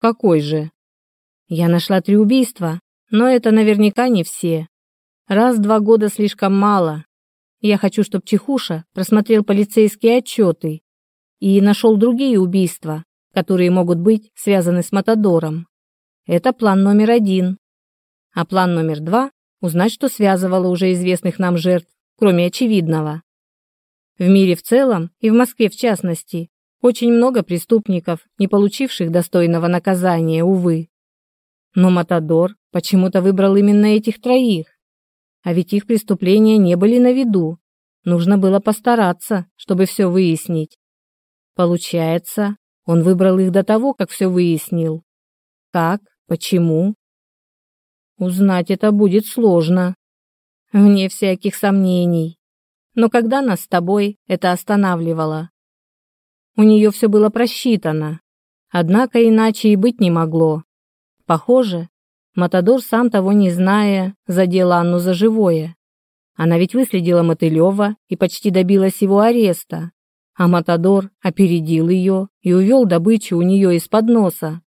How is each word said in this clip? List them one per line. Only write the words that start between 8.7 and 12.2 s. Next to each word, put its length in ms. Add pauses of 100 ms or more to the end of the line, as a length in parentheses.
просмотрел 500
полицейские 760
отчеты 640 (580)
и 180
нашел 380
другие 420